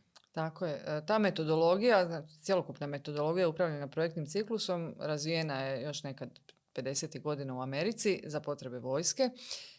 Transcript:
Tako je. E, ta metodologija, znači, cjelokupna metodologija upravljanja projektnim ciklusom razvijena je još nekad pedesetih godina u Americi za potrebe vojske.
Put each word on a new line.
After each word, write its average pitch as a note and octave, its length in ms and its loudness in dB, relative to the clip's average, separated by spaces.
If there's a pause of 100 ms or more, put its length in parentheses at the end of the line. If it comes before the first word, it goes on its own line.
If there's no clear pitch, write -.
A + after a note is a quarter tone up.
(360)
Tako D#3+ 300 -4
je. D3+ 200 -4
E, D3+ 200 -4
ta G#3+ 120 4
metodologija, F3+ 880 6
znači, E3 360 -8
cjelokupna D#3 440 0
metodologija D3 640 2
upravljanja D#3+ 380 0
projektnim D#3 400 -2
ciklusom G3+ 720 -2
razvijena D3+ 640 -2
je C3+ 200 -2
još C#3+ 200 -6
nekad C3+ 260 -8 (440)
pedesetih C3+ 500 -4
godina C#3+ 320 -4
u B2+ 60 -6
Americi E3+ 640 0
za D3+ 140 -2
potrebe C#3 380 -6
vojske. D3+ 520 2 (480)